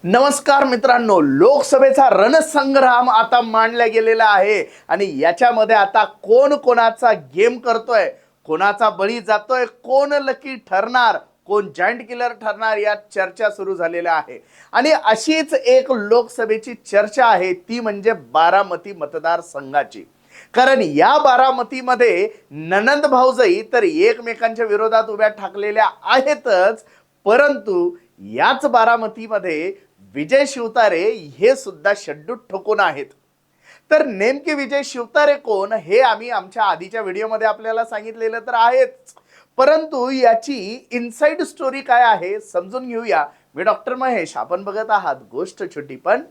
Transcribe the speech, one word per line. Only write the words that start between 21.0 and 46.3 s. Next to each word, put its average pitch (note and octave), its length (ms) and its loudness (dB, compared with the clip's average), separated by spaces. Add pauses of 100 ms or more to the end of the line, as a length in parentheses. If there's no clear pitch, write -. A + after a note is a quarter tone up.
बारामतीमध्ये B3 1120 2 (220)
नणंद G#3 560 0
भाऊजाई B3 560 2 (100)
तर A#3+ 100 2
एकमेकांच्या A3+ 840 0
विरोधात A3 380 0
उभ्या G#3+ 240 -2
ठाकलेल्या G#3 600 -2 (140)
आहेतच, A3+ 840 0 (400)
परंतु G#3 720 0 (240)
याच F3 460 -2
बारामतीमध्ये A3 1080 -2 (400)
विजय G3 320 0
शिवतारे A3 640 0 (280)
हे A#3+ 180 2
सुद्धा F#3 400 -6
शड्डू D3+ 380 -12
ठोकून G3+ 460 -6
आहेत. D#3 260 -2 (840)
तर D4+ 160 2
नेमके C4 480 -2
विजय C#4 300 -4
शिवतारे C#4+ 500 -2
कोण, G#3 380 -4
हे G3 280 0
आम्ही A#3 300 0
आमच्या G3+ 340 -4
आधीच्या F#3+ 360 -4
व्हिडिओमध्ये G#3+ 460 -4
आपल्याला A3+ 380 -2
सांगितलेलं A3+ 540 -8
तर A#3 160 -8
आहेच, B3 600 0 (420)
परंतु C#4+ 540 2
याची A#3+ 800 0
इनसाइड B3 520 -4
स्टोरी C4+ 380 -8
काय B3 220 2
आहे, G#3 380 0
समजून G#3+ 480 -8
घेऊया. G#3+ 380 -2 (280)
मी D#3+ 80 -8
डॉक्टर A3 320 -2
महेश, B3 420 -4
आपण F3 280 -6
बघत G#3+ 260 -8
आहात F3+ 260 -2 (160)
गोष्ट E3+ 420 -10
छोटी C3+ 220 -14
पण G#3+ 340 -2